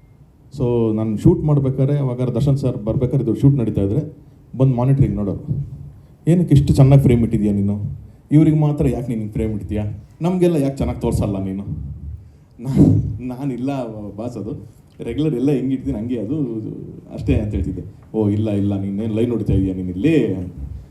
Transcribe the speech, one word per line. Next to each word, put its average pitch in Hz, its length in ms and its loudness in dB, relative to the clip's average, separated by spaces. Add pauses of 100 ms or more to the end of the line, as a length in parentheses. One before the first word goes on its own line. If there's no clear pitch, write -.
(580)
So, 117 380 2
ನಾನು 110 200 0
ಶೂಟ್ 165 240 4
ಮಾಡ್ಬೇಕಾದ್ರೆ, 139 580 2
ಅವಾಗ 131 240 -2
ದರ್ಶನ್ 127 340 2
ಸರ್ 117 280 -2
ಬರ್ಬೇಕಾದ್ರೆ 123 400 0
ಇದು 107 160 0
ಶೂಟ್ 139 140 6
ನಡೀತಾ 107 280 0
ಇದ್ರೆ 123 340 -2 (400)
ಬಂದು 131 180 4
ಮಾನಿಟರಿಂಗ್ 123 420 2
ನೋಡೋರು. - 500 -4 (640)
"ಏನಕ್ಕೆ 165 260 4
ಇಷ್ಟು - 200 4
ಚೆನ್ನಾಗಿ 135 280 8
ಫ್ರೇಮ್ 120 200 2
ಇಟ್ಟಿದ್ಯಾ 104 300 0
ನೀನು? 101 260 0 (540)
ಇವ್ರಿಗೆ 151 260 6
ಮಾತ್ರ 147 300 2
ಯಾಕೆ 120 260 -2
ನೀನು 107 180 -6
ಫ್ರೇಮ್ 110 200 -2
ಇಡ್ತೀಯಾ? 104 320 -4 (380)
ನಮಗೆಲ್ಲ 175 340 2
ಯಾಕೆ 135 200 -2
ಚೆನ್ನಾಗಿ - 240 -4
ತೋರಿಸಲ್ಲ 101 440 -2
ನೀನು?" 95 180 -6 (1000)
ನಾ-, 139 600 4
ನಾನಿಲ್ಲ 127 640 -4 (300)
ಬಾಸ್, 120 200 -8
ಅದು 104 140 -8 (540)
ರೆಗ್ಯುಲರ್ 127 300 -2
ಎಲ್ಲ 127 160 0
ಹೆಂಗೆ 131 240 0
ಇಡ್ತೀನಿ 127 240 -4
ಹಂಗೆ 117 220 -4
ಅದು 110 160 -4 (800)
ಅಷ್ಟೇ - 200 0
ಅಂತ 107 200 -2
ಹೇಳ್ತಿದ್ದೆ. - 280 -4 (360)
"ಓ, 107 100 2
ಇಲ್ಲ, 104 220 0
ಇಲ್ಲ, 101 300 0
ನೀನೇನು 101 340 -4
ಲೈನ್ 120 160 0
ಹೊಡಿತಾ 110 220 -2
ಇದೀಯ 95 220 0
ನೀನು 92 160 -6
ಇಲ್ಲಿ?" 101 540 0 (460)